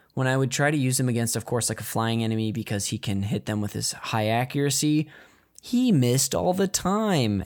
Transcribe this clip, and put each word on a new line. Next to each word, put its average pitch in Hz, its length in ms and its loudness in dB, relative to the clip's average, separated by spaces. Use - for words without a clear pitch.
when 131 120 0
I 131 120 2
would 131 120 2
try 143 200 2
to 156 60 2
use 127 220 2
him 127 120 2
against, 117 260 0
of 113 80 -4
course, 120 240 -2
like, 113 120 -4
a 110 40 -8
flying 113 400 0
enemy 110 260 0
because 107 360 -4
he 110 120 -4
can 98 260 -2
hit 101 200 -2
them 107 160 -2
with 104 140 -4
his 110 180 -4
high 107 360 -2
accuracy, 143 800 0
he 247 300 2
missed 127 420 4
all 175 200 2
the 190 140 2
time. 180 760 0